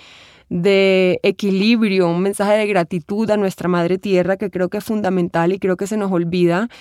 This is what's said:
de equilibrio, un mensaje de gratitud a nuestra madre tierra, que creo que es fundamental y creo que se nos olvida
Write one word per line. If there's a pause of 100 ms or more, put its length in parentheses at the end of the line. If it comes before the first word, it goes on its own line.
(500)
de
equilibrio,
un
mensaje
de
gratitud
a
nuestra
madre
tierra,
que
creo
que
es
fundamental
y
creo
que
se
nos
olvida (120)